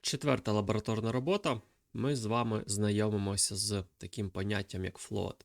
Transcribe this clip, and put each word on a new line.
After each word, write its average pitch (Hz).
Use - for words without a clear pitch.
Четверта 135
лабораторна 110
робота. 131
Ми 127
з 113
вами 113
знайомимося 104
з 98
таким 98
поняттям, 98
як 90
float. 98